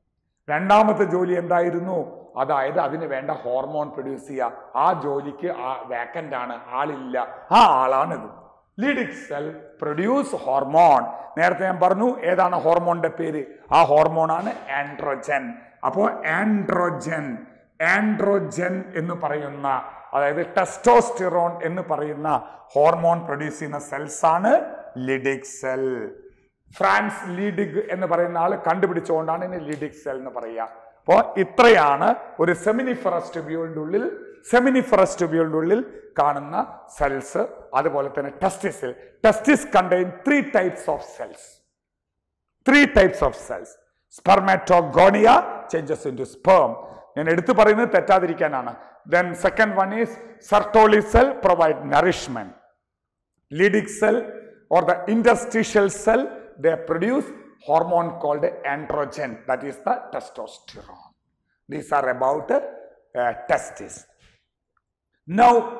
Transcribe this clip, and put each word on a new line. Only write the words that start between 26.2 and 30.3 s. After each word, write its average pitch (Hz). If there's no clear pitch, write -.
Franz 202
Leydig 185
എന്ന് 185
പറയുന്ന 170
ആള് 185
കണ്ടുപിടിച്ചുകൊണ്ടാണ് 170
ഇനി 180
Leydig 151
cell 143
എന്ന് 131